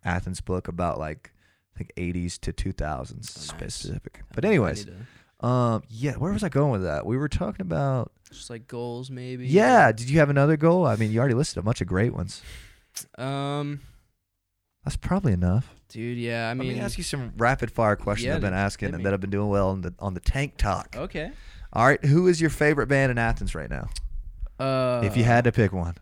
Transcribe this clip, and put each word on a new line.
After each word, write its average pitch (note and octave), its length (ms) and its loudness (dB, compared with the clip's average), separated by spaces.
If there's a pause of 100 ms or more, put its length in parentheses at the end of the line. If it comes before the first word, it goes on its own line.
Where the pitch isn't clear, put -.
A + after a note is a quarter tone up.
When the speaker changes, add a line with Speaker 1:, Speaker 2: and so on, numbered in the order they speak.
Speaker 1:
Athens F2 380 -4
book F#2 260 -6
about, E2+ 300 -2
like, D#2 320 -10 (440)
I - 40 -16
think - 180 -12
eighties F2 420 -4
to - 140 -6
two - 200 -4
thousands C2 640 -8
Speaker 2:
Oh, - 40 -18 (220)
nice. - 120 -10
Speaker 1:
specific. - 480 -10
Speaker 2:
Oh, - 120 -18
Speaker 1:
But C#3 100 -2
Speaker 2:
I G3+ 40 4
Speaker 1:
anyways, G#2 380 2
Speaker 2:
need F2 80 -18 (460)
to B2+ 60 -4
Speaker 1:
um, A#2+ 420 2
yeah, A#2+ 280 -6
where D#3+ 160 -2
was G#3 120 -2
I F3+ 60 -2
going C#3+ 220 2
with G2 100 0
that? D2 240 -2
We A2+ 100 -2
were D3 120 -2
talking - 340 -4
about C#3 500 -2 (180)
Speaker 2:
Just, - 200 -18
like, A#2 180 -14
goals, A#2+ 420 -8
maybe? B2+ 360 -10
Speaker 1:
Yeah, G3 460 8
did A#2 180 -4
you D3+ 80 6
have D3 120 6
another C#3+ 280 6
goal? E3 280 4
I A2 100 2
mean, G#2+ 140 0
you A2 100 2
already C3 140 2
listed C#3 240 0
a E2+ 40 -6
bunch G#2+ 180 0
of F2+ 60 -2
great F#2 260 2
ones. - 300 -8 (720)
Speaker 2:
Um, C#3 640 -4 (1040)
Speaker 1:
That's - 120 -4
probably G3 360 0
enough. F2+ 420 0 (140)
Speaker 2:
dude, A#2+ 300 -8
yeah, A#2 280 -4
I - 20 -2
Speaker 1:
Let A#2+ 100 -4
me B2+ 160 -4
Speaker 2:
mean - 60 -6
Speaker 1:
ask A#2+ 180 -6
you E3+ 60 -6
some B2+ 340 -6
rapid A#2+ 320 2
fire G#2+ 260 2
questions A2 300 -2
Speaker 2:
Yeah, C3+ 100 0
Speaker 1:
I've - 60 -2
been G2 100 0
Speaker 2:
dude, F#2 60 0
Speaker 1:
asking G2 300 -2
Speaker 2:
hit F2+ 60 -4
Speaker 1:
and E2 80 -8
Speaker 2:
me. - 20 -6
Speaker 1:
that G2 100 2
I've G2 60 0
been F#2+ 100 -6
doing G2+ 180 0
well G2+ 220 2
on F#2+ 100 -2
the, F2 180 -8
on G2 160 -4
the F2 60 -6
Tank C#3 380 -2
Talk. F#2+ 380 0
Speaker 2:
Okay. D#3+ 360 -8 (420)
Speaker 1:
All A#2 120 4
right, C#3 180 4
who D#3+ 240 6
is F3 120 4
your D#3+ 100 4
favorite D3 360 2
band C3+ 240 4
in A#2+ 80 0
Athens A2+ 360 0
right D2+ 160 -8
now? B1+ 180 -6 (680)
Speaker 2:
Uh, C3 460 0
Speaker 1:
If G2 120 0
you A#2 80 6
had A#2+ 200 6
to A#2+ 80 4
pick G2+ 200 4
one. E2+ 300 -4